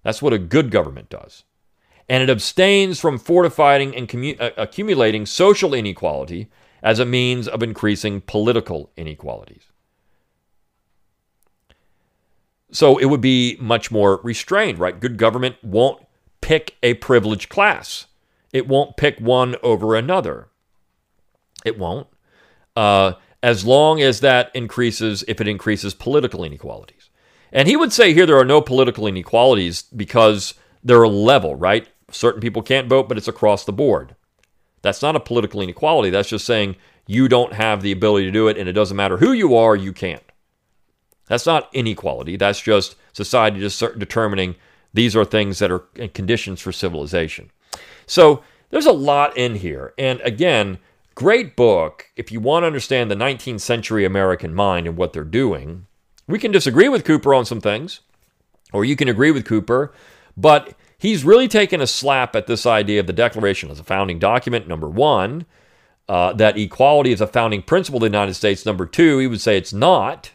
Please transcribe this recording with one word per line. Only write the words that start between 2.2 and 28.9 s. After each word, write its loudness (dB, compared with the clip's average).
it 2
abstains 0
from -2
fortifying 2
and -10
commu-, -8
uh, -4
accumulating -2
social 2
inequality -6
as 2
a 0
means -2
of -6
increasing -4
political -4
inequalities. -16
So 4
it 0
would 2
be 0
much -4
more 2
restrained, -4
right? -4
Good -8
government -2
won't -2
pick -2
a 2
privileged 0
class. -2
It -4
won't 0
pick -2
one 0
over 0
another. -4
It -4
won't. -8
Uh, 2
as 0
long 4
as 0
that 2
increases, -4
if -6
it -2
increases -4
political -2
inequalities. -18
And 2
he 4
would 0
say 6
here 8
there 6
are 6
no 6
political 0